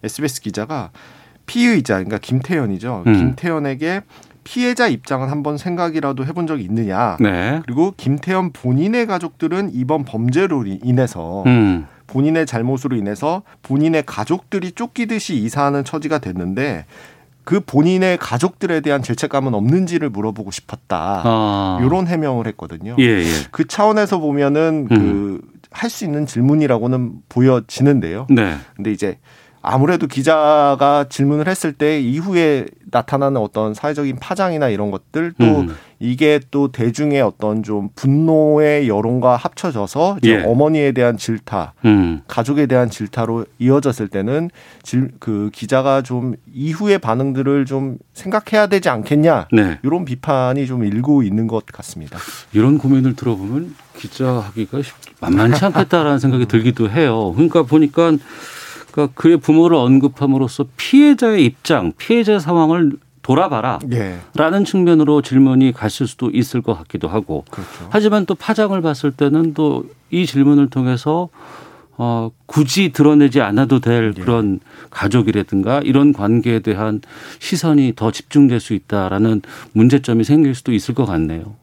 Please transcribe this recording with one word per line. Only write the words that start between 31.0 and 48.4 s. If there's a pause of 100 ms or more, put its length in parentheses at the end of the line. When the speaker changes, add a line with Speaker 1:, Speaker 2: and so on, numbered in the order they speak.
Speaker 1:
질문을
했을
때
이후에 (260)
나타나는
어떤
사회적인
파장이나
이런
것들,
또
Speaker 2:
음. (220)
Speaker 1:
이게 (100)
또
대중의
어떤
좀
분노의
여론과
합쳐져서
이제
Speaker 2:
예.
Speaker 1:
어머니에
대한
질타, (100)
Speaker 2:
음.
Speaker 1:
가족에
대한
질타로 (140)
이어졌을
때는 (360)
질-,
그
기자가
좀 (200)
이후의
반응들을
좀 (160)
생각해야